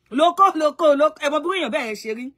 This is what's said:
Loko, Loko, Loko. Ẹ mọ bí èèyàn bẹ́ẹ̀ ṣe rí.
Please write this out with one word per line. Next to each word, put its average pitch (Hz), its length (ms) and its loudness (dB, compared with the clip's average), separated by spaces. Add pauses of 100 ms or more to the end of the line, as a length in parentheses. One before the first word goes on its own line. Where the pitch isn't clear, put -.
(120)
Loko, 339 400 2
Loko, 302 440 2
Loko. 302 200 2
Ẹ 294 140 -4
mọ 302 100 -2
bí 320 100 -6
èèyàn 339 200 -4
bẹ́ẹ̀ 233 240 -6
ṣe 214 200 -12
rí. 240 120 -12 (120)